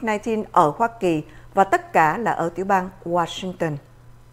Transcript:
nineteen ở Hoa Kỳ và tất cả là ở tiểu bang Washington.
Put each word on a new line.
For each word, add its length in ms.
nineteen 500
ở 260
Hoa 100
Kỳ 360
và 100
tất 300
cả 240
là 140
ở 180
tiểu 160
bang 240
Washington. 680